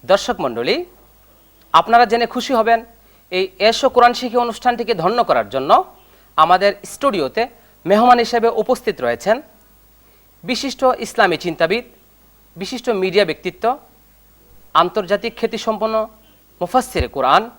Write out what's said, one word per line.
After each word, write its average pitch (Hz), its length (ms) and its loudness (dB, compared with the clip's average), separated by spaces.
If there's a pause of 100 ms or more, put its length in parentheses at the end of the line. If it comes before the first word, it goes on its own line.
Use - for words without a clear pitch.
(120)
দর্শক - 320 0
মণ্ডলী, 127 320 -2 (1040)
আপনারা 233 320 4
জেনে 233 240 0
খুশি 254 240 -4
হবেন, 226 200 2 (520)
এই 185 140 -2 (240)
এসো 233 260 0
কোরআন 240 240 6
শিখি 247 260 -4
অনুষ্ঠানটিকে 240 560 -4
ধন্য 208 180 0 (100)
করার 117 240 0
জন্য 135 180 0 (680)
আমাদের 180 340 4 (200)
স্টুডিওতে 208 520 -2 (460)
মেহমান 240 340 6
হিসেবে 226 240 0 (140)
উপস্থিত 220 340 -2 (100)
রয়েছেন 120 320 0 (1040)
বিশিষ্ট 240 380 -6 (240)
ইসলামী 185 400 0
চিন্তাবিদ, 165 380 -2 (760)
বিশিষ্ট 196 300 -10 (160)
মিডিয়া 190 260 0
ব্যক্তিত্ব, - 340 -10 (1120)
আন্তর্জাতিক 196 640 0
খ্যাতিসম্পন্ন 220 560 -4 (680)
মুফাসসিরে 175 540 -2
কোরআন 143 280 2 (160)